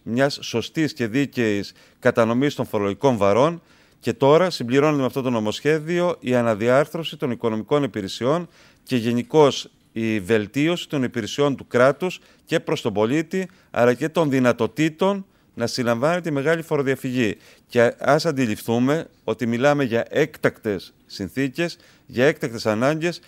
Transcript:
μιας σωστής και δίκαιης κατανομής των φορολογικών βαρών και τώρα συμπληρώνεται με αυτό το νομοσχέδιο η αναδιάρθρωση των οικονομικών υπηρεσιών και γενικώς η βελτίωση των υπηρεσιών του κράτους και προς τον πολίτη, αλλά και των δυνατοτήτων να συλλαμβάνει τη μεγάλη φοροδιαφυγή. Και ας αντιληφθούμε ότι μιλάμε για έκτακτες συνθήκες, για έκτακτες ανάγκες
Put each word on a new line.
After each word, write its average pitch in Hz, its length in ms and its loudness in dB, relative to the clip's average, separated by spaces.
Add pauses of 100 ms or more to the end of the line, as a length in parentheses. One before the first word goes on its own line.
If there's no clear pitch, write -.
μιας 135 400 -2
σωστής 139 500 -4
και 120 140 -4
δίκαιης 113 640 -2 (260)
κατανομής 123 560 2
των 123 120 -4
φορολογικών 104 500 0
βαρών 110 460 2 (380)
και 117 120 -2
τώρα 156 380 4
συμπληρώνεται 139 500 0
με 131 60 0
αυτό 127 160 -4
το 127 80 -2
νομοσχέδιο 151 880 -2
η 123 140 -2
αναδιάρθρωση 123 840 0
των 147 140 -4
οικονομικών 117 520 -2
υπηρεσιών 127 680 -4 (340)
και - 140 -2
γενικώς 120 720 2 (220)
η 110 280 -2
βελτίωση 117 680 -2
των 147 140 -4
υπηρεσιών 123 540 -2
του - 100 -16
κράτους 147 540 2 (240)
και 160 160 -2
προς 160 200 -4
τον 117 120 -4
πολίτη, 156 560 -2 (220)
αλλά 120 240 2
και 139 140 -4
των 156 220 0
δυνατοτήτων 151 920 0 (300)
να 117 120 -4
συλλαμβάνει 123 540 0
τη 165 100 -6
μεγάλη 151 320 0
φοροδιαφυγή. 131 720 -2 (320)
Και 117 300 4
ας 147 280 2
αντιληφθούμε 131 800 -2 (180)
ότι 113 220 -4
μιλάμε 139 380 2
για 113 240 -2
έκτακτες 117 840 -2 (140)
συνθήκες, 135 720 -6 (280)
για 123 200 0
έκτακτες 127 400 -2
ανάγκες 151 600 0